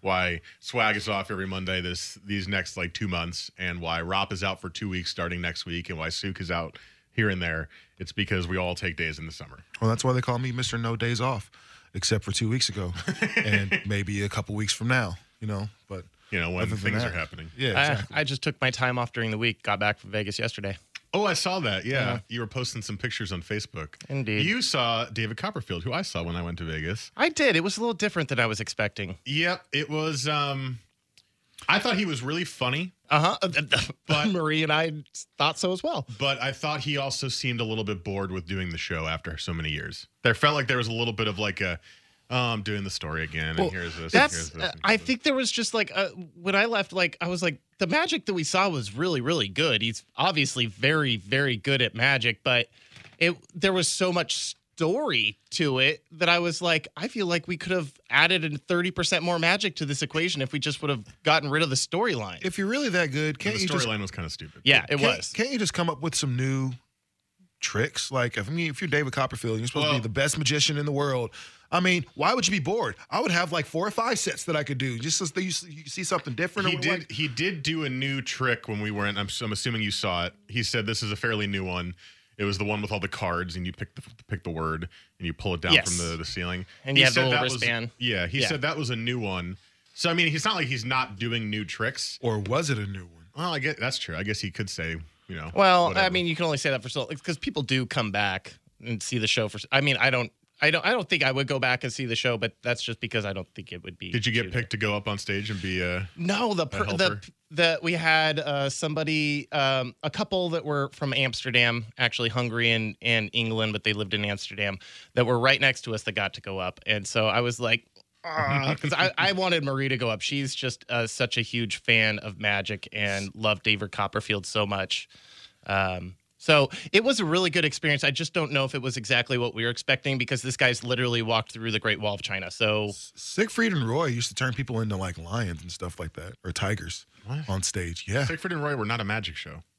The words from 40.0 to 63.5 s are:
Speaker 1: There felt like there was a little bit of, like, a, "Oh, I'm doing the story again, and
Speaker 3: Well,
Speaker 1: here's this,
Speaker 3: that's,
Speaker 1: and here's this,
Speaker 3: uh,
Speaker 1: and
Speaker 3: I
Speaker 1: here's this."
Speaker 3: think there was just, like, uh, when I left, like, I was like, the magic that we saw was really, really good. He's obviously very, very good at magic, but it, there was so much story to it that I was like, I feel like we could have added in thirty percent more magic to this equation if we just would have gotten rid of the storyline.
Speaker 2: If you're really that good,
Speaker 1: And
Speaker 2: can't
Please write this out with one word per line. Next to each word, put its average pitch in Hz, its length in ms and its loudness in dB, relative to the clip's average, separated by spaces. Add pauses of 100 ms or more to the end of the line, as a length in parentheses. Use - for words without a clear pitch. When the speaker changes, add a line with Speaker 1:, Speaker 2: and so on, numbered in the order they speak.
Speaker 1:
There 117 100 6
felt 147 220 4
like 135 120 0
there 131 80 2
was 117 120 0
a 117 40 -2
little 117 220 0
bit 110 140 0
of, 95 100 -4
like, 101 240 -2
a, 87 180 -2 (500)
"Oh, 123 60 0
I'm 117 260 0
doing 101 220 -2
the 95 60 -6
story 80 340 -4
again, 78 260 -4
and 80 80 -2
Speaker 3:
Well, 185 120 4
Speaker 1:
here's 85 260 -6
this, 80 160 -8
Speaker 3:
that's, 285 220 6
Speaker 1:
and 165 60 -4
here's 76 100 -6
this, 76 120 -6
Speaker 3:
uh, 180 100 -2
Speaker 1:
and 160 120 -14
Speaker 3:
I 196 60 4
Speaker 1:
here's 220 100 4
this." - 60 -12
Speaker 3:
think 254 160 -2
there 285 120 4
was 262 160 2
just, - 240 -2
like, 214 200 2
uh, 190 140 2 (320)
when 190 140 0
I 202 120 6
left, 214 260 0
like, 175 280 0
I 170 80 -2
was 180 140 -2
like, 165 180 0 (180)
the 196 80 2
magic 320 400 2
that 202 80 0
we 170 100 2
saw 190 240 4
was 120 260 -2
really, 156 260 2
really 135 280 2
good. 117 340 2
He's 113 200 -2 (140)
obviously 135 500 2
very, 127 500 2
very 123 400 0
good 135 240 0
at 117 140 2
magic, 120 480 2
but 123 260 2 (500)
it, 170 180 4 (180)
there 190 180 2
was 185 140 2
so 185 260 2
much - 440 -2 (180)
story 160 640 2 (140)
to 139 280 2
it 139 240 4 (100)
that 165 160 2
I 175 120 6
was 175 200 -2
like, 165 360 2
I 180 120 -6
feel 202 180 -2
like 170 220 0
we 180 80 -2
could 175 160 -4
have 170 200 0 (180)
added 160 340 6
in 147 140 -2
thirty 180 340 0
percent 175 320 0
more 175 140 2
magic 180 380 2
to 160 80 -2
this 139 180 -2
equation 160 400 -2
if 127 100 -4
we 147 80 -2
just 151 220 -2
would 151 80 0
have 113 140 -2 (200)
gotten 151 260 4
rid 151 120 4
of 151 80 2
the 131 60 0
storyline. 139 680 -2
Speaker 2:
If 190 140 -2
you're 196 100 0
really 269 220 0
that 170 220 2
good, 151 180 0
Speaker 1:
And 143 80 -6
Speaker 2:
can't 208 180 -2